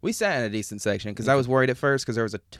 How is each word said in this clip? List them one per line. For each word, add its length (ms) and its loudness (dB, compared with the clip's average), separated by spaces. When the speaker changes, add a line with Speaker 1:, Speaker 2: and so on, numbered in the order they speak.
Speaker 1:
we 100 -2
sat 280 0
in 60 0
a 40 -2
decent 340 -6
section 320 -2
'cause 120 -4
I 60 6
Speaker 2:
Okay. 40 6
Speaker 1:
was 100 2
worried 240 4
at 60 -2
first 280 0
'cause 100 -4
there 80 0
was 120 -4
a 60 -6